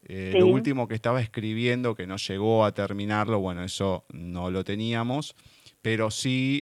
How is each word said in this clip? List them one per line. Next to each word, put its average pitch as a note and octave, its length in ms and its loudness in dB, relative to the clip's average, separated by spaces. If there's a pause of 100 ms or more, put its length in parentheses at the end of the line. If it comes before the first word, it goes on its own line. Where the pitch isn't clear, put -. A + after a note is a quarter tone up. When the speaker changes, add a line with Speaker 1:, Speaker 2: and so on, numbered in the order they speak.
Speaker 1:
Eh, F#2+ 300 -4
lo - 80 8
Speaker 2:
Sí. A#2+ 60 8
Speaker 1:
último C3 340 2
que A2 80 -6
estaba A#2+ 260 0
escribiendo, A#2 760 -2
que F2+ 100 -8
no F#2+ 100 -6
llegó G#2+ 480 2
a G#2 80 2
terminarlo, G#2 680 0
bueno, F2+ 240 -4
eso F#2 480 -2
no F2 400 -6
lo F#2+ 100 -2
teníamos, A#2 720 -4 (480)
pero A2 300 0
sí C3 560 0